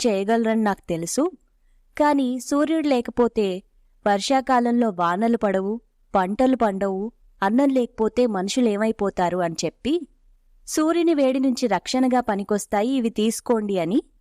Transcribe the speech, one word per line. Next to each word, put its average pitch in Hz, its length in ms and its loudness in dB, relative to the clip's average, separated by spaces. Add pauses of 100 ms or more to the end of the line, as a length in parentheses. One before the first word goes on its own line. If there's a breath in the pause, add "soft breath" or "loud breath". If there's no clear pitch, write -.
చేయగలరని 220 560 0
నాకు 202 260 -2
తెలుసు, 175 420 -2 (680)
కాని 277 400 2
సూర్యుడు 294 480 0
లేకపోతే 233 760 0 (440)
వర్షాకాలంలో 240 800 2
వానలు 185 480 0
పడవు, 202 440 -2 (340)
పంటలు 214 400 2
పండవు, 196 560 -2 (320)
అన్నం 247 260 4
లేకపోతే 247 560 0
మనుషులేమైపోతారు?" 202 1120 0
అని 170 180 -2 (100)
చెప్పి, 285 420 -4 (600)
సూర్యుని 330 460 2
వేడి 269 260 0
నుంచి 262 280 0
రక్షణగా 247 520 0
పనికొస్తాయి 208 720 -2
ఇవి 247 200 0
తీసుకోండి 214 680 -2
అని 180 240 0 (180)